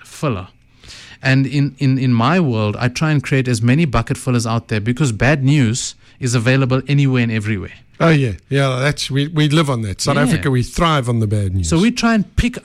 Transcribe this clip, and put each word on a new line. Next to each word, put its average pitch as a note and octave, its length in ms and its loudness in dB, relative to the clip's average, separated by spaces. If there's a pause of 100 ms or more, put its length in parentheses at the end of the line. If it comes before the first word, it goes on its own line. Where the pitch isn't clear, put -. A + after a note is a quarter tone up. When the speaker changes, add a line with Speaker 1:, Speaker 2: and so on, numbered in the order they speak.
Speaker 1:
filler. G#2 420 -6 (720)
And C3+ 240 2
in, C#3 340 -2
in, C3+ 180 2
in B2+ 160 2
my B2+ 260 2
world, A2 380 0
I A#2+ 100 -2
try D#3 240 -2
and D3 100 2
create C3 280 0
as A2+ 120 0
many B2+ 220 4
bucket A2+ 340 -2
fillers A#2+ 300 -2
out A2+ 220 -4
there A2 100 -2
because B2 320 -2
bad C3 320 0
news C3 520 0 (260)
is B2 120 -2
available C3 540 0
anywhere C3+ 360 2
and A#2 80 -2
everywhere. G#2 420 -4 (260)
Speaker 2:
Oh, E3 80 2
yeah. C3+ 280 2 (120)
Yeah, C3+ 320 -2
that's, C#3+ 320 -2
we, C#3 160 -2
we D3+ 220 0
live D3+ 200 2
on A#2+ 120 -2
that. G2+ 180 -6
South C#3+ 160 0
Speaker 1:
Yeah. C#3+ 80 2
Speaker 2:
Africa, F#3 260 0
we B2+ 140 2
thrive D3 460 0
on A#2+ 100 0
the A2 80 0
bad G2+ 260 -2
news. F#2 140 0
Speaker 1:
So E3 100 2
we A3 140 4
try A#3 240 0
and G3+ 220 -2
pick A#3+ 280 0